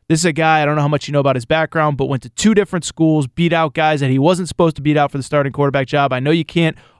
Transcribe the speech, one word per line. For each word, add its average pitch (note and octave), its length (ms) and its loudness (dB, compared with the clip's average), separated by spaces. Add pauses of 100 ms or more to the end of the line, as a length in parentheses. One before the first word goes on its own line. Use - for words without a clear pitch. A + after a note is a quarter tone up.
This D#3+ 100 2
is E3+ 60 -2
a E3 80 0
guy, D#3+ 280 2
I D3 40 0
don't D3 100 0
know D3+ 60 0
how C#3+ 80 0
much D3 180 -2
you C#3+ 60 -6
know C#3+ 80 2
about C3+ 160 0
his A#2 80 -8
background, D#3 520 0
but C#3 80 -2
went C3 180 -4
to B2+ 60 -18
two - 240 2
different F#3+ 300 0
schools, D#3 420 0
beat E3 280 -2
out D#3+ 200 0
guys D#3 280 0
that C3+ 100 0
he C3+ 80 2
wasn't E3+ 300 0
supposed E3+ 260 0
to C#3+ 60 -12
beat D3 160 0
out C#3+ 140 0
for C#3+ 60 -8
the C3+ 60 -6
starting C#3 300 -2
quarterback C#3 340 -2
job. C#3+ 240 0
I B2+ 80 -2
know C3+ 100 -2
you E3 140 0
can't E3 340 -2 (220)